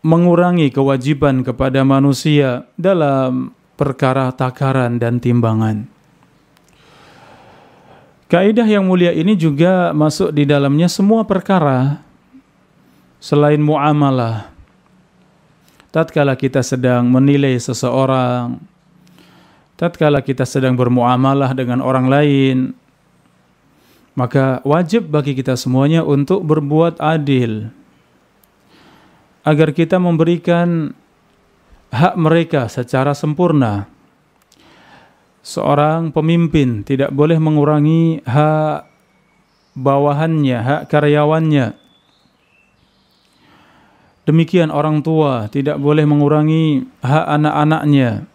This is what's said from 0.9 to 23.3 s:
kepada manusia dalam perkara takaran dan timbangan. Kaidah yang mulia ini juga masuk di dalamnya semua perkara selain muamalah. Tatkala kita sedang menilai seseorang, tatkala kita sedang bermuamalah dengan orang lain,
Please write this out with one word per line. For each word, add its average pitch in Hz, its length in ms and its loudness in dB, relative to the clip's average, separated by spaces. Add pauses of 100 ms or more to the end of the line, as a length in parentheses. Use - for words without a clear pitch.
kepada 131 400 -2
manusia 135 960 0
dalam 135 720 -2 (240)
perkara 131 560 -2
takaran 127 720 -2
dan 120 160 -2
timbangan. 113 720 0 (2500)
Kaidah 214 400 2
yang 202 160 2
mulia 180 240 2
ini 170 240 0
juga 170 560 2
masuk 156 400 0
di 147 160 0
dalamnya 143 400 2
semua 208 400 0
perkara 147 760 0 (1160)
selain 147 400 2
muamalah. 143 960 0 (1400)
Tatkala 147 480 -2
kita 131 240 -2
sedang 123 460 0
menilai 135 500 2
seseorang, 123 1000 -2 (1120)
tatkala 151 480 0
kita 131 240 -4
sedang 131 320 -2
bermuamalah 127 800 2
dengan 123 260 -4
orang 131 240 0
lain, 135 680 0 (1400)